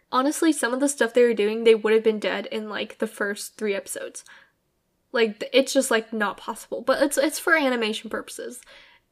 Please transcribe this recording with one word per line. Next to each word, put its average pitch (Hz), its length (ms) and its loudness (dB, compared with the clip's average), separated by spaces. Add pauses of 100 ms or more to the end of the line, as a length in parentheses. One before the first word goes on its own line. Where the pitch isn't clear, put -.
(120)
honestly, 294 400 2
some 240 200 -2
of 254 60 -2
the 277 100 2
stuff 233 260 0
they 247 100 8
were 233 100 4
doing, 214 300 0
they 226 100 8
would 214 200 2
have 220 100 4
been 214 160 2
dead 202 320 -4
in, 214 160 -6
like, 214 300 -10
the 220 100 -2
first 208 480 -8
three 208 180 -2
episodes. - 500 -10 (840)
Like, 226 300 0
th-, - 120 -8
it's 269 200 2
just, 262 180 2
like, 220 220 0
not 208 240 -4
possible, - 440 -12
but 262 220 0
it's, 294 160 0
it's 294 220 0
for 330 160 2
animation 233 520 -2
purposes. 220 520 -10 (520)